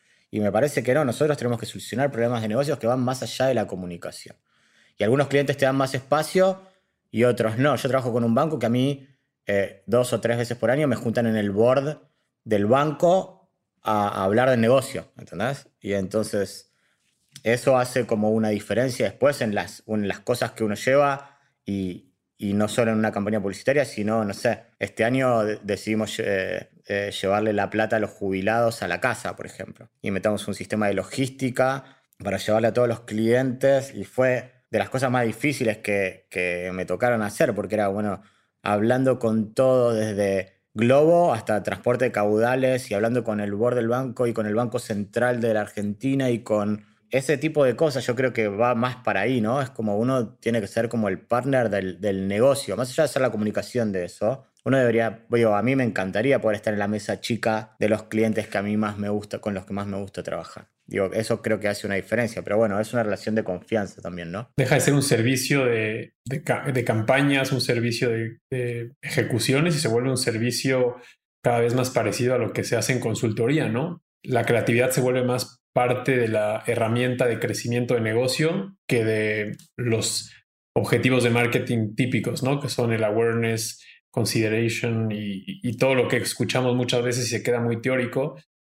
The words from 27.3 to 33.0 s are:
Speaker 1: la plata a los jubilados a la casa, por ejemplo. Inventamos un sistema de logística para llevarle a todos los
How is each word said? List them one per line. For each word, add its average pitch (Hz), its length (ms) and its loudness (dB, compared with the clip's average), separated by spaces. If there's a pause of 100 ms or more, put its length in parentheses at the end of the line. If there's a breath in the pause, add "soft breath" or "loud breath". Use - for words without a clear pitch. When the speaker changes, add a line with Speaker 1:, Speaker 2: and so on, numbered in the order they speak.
Speaker 1:
la 98 200 0
plata 110 240 0
a 110 40 2
los 101 120 -2
jubilados 107 720 0
a 92 40 -4
la 90 140 -2
casa, 113 340 -4
por - 120 -14
ejemplo. - 420 -16 (140)
Inventamos 101 440 -2
un 101 60 -6
sistema 104 340 -2
de 101 60 0
logística 131 920 -2 (400 loud breath)
para 95 140 -2
llevarle 113 300 2
a 104 60 2
todos 123 140 4
los 117 140 -4